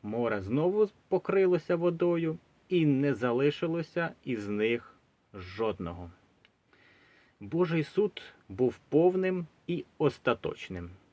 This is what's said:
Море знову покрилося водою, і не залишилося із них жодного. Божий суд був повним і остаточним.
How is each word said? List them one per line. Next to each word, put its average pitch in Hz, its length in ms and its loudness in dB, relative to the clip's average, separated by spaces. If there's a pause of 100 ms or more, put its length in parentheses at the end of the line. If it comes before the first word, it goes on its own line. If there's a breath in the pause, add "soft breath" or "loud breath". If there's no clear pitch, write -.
Море 110 380 -2
знову 175 480 0 (180)
покрилося 185 680 2
водою, 170 640 0 (320)
і 170 160 4
не 139 280 4
залишилося 147 1000 0 (120)
із 107 240 -6
них 110 480 -2 (380)
жодного. 92 800 -6 (1300 soft breath)
Божий 160 440 0
суд - 380 -2 (280)
був 117 280 0 (120)
повним 180 580 2 (200)
і 170 180 -4 (120)
остаточним. 110 920 -2 (240)